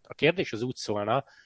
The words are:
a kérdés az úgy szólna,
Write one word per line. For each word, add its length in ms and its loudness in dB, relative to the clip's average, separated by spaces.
a 120 -16
kérdés 380 2
az 100 -2
úgy 140 -4
szólna, 480 0